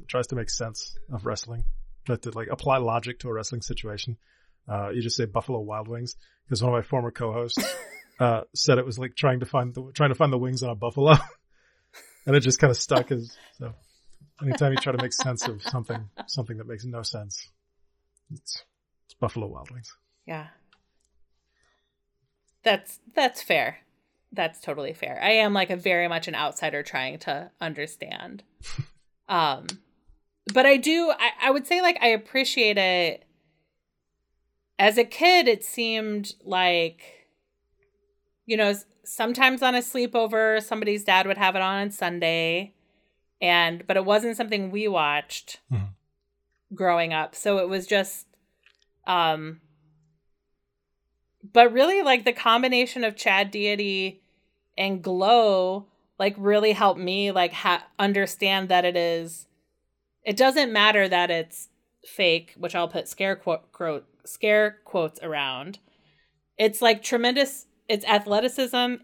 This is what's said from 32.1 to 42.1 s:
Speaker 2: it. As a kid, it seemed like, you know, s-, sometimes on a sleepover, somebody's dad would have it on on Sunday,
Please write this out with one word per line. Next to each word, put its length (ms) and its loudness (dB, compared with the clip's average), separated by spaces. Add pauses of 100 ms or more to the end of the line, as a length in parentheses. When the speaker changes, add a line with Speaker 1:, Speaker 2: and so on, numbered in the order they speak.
Speaker 2:
it. 480 0 (1500)
As 200 6
a 60 6
kid, 440 4
it 160 2
seemed 680 -6 (100)
like, 840 -2 (1160)
you 140 -2
know, 80 4
s-, 180 -2 (200)
sometimes 580 0
on 120 2
a 40 2
sleepover, 840 0
somebody's 420 -4
dad 220 4
would 120 -2
have 180 2
it 60 0
on 200 0
on 100 -4
Sunday, 800 -2 (680)